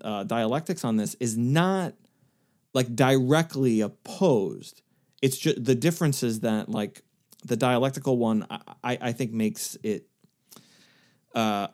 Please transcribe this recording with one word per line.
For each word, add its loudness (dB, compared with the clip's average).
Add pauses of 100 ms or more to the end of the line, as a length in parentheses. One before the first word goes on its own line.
uh, -6
dialectics -2
on 0
this -2
is -2
not, 2 (800)
like, 0
directly 4
opposed. -2 (400)
It's 2
ju-, 0
the 2
difference 0
is -2
that, -2
like, -6 (420)
the -2
dialectical 2
one, 2
I, -10 (220)
I, -2
I -2
think -6
makes -4
it, -4 (1300)
uh, 0